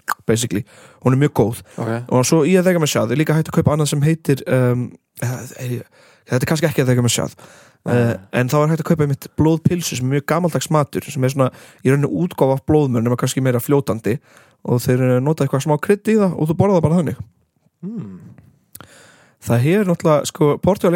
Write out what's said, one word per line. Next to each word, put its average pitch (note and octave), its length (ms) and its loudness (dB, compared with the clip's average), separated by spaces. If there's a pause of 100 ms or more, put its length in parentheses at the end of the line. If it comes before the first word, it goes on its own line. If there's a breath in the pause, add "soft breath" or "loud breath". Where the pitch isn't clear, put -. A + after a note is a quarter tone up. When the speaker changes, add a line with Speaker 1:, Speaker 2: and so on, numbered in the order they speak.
(280)
Speaker 1:
basically. A2+ 360 -2 (400 loud breath)
Hún B2+ 100 2
er C#3 140 2
mjög - 60 -2
góð. A#2 280 0 (180)
Speaker 2:
Ok. A#2 300 -6
Speaker 1:
Og B2+ 160 2
svo D#3+ 200 4
í F#3 140 4
Adega F3+ 200 2
Machado A#2+ 320 0
er B2 60 0
líka D#3 160 0
hægt D#3+ 160 0
að - 140 -2
kaupa C#3+ 120 2
annað D3+ 140 0
sem D3+ 120 -2
heitir, D3+ 440 0
ehm, B2 460 0 (300)
eh, B2+ 60 -4 (300)
eh, B2 240 -8 (480 soft breath)
þetta B2 140 0
er - 20 -2
kannski D#3+ 240 0
ekki C#3+ 160 0
Adega B2 160 2
Machado, - 320 -2 (540 loud breath)
eh, - 40 -2
Speaker 2:
Nei. A#2 260 2 (160)
Speaker 1:
en B2 160 0
þá C3+ 40 0 (100)
er D3+ 40 2 (100)
hægt D#3 60 -8
að F3 120 2
kaupa D3+ 120 0
einmitt C#3 280 -6
blóðpilsu D#3+ 640 0
sem B2+ 160 -2
er C#3+ 80 0
mjög - 60 -20
gamaldags D#3 420 -2
matur, D3+ 320 0 (100)
sem C3+ 120 -4
er B2+ 60 2
svona C3 200 0 (340 loud breath)
í B2 60 2
rauninni C#3+ 160 2
útgáfa D3 480 0
af C3+ 140 -4
blóðmör C#3+ 340 2
nema A#2+ 160 0
kannski C#3 240 -2
meira C3 180 0
fljótandi A#2 600 -2 (440 soft breath)
og B2 160 0
þeir, B2+ 380 0
eh, - 20 2
nota C#3+ 280 -2
eitthvað C3+ 180 -2
smá D3+ 160 0
krydd G3+ 240 0
í A3 160 2
það F#3 180 0
og D#3 100 0
þú E3 60 0
borðar G3 220 2
það D#3+ 60 4
bara D#3+ 180 2
þannig. C3+ 140 -4 (680)
Speaker 2:
Hmm. F#3 360 -12 (1200 loud breath)
Speaker 1:
Það A#2+ 220 0
hefur F#3+ 240 2
náttúrulega, D#3+ 400 2
sko, D3 340 0
Portugal F3+ 340 2